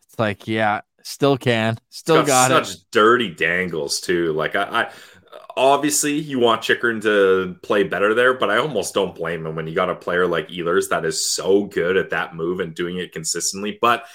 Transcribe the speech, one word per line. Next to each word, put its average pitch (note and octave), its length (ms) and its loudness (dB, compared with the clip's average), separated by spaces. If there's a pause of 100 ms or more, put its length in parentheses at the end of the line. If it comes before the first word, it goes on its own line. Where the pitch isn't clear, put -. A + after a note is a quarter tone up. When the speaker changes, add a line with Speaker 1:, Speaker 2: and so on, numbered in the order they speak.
Speaker 1:
It's - 140 -12
like, G#2+ 280 -4
yeah, A2 340 0 (200)
still C#3 340 0
can. A2+ 440 0 (100)
Still - 300 2
Speaker 2:
He's D3+ 80 2
got C3 220 6
Speaker 1:
got B2+ 120 4
it. - 60 -2
Speaker 2:
such - 100 -12 (140)
dirty A2+ 400 4
dangles, E2 680 -2
too. E2+ 340 0
Like, D#2 220 -2
I, G2 80 0
I, - 280 -2 (680)
obviously, C#3+ 560 2
you D3 240 -4
want A#2 240 4
Chychrun A2+ 400 0
to F#2+ 600 4
play G#2+ 180 2
better G2 320 0
there, B2+ 220 4
but G#2 160 0
I G#2+ 60 2
almost B2 360 -2
don't F#2 220 -2
blame E2 320 -6
him D#2+ 80 -8
when D#2+ 100 -6
you D#2+ 80 -8
got F2+ 160 0
a E2 60 -4
player F2+ 320 0
like E2 220 -2
Ehlers F2 400 -2
that E2 140 -2
is D#2+ 220 -2
so G2 380 2
good F2+ 340 0
at - 140 -2
that E2+ 240 -4
move F2 240 -4
and E2 160 -6
doing F2 220 -6
it F2 140 -10
consistently. F#2+ 720 -6
But A#2 340 2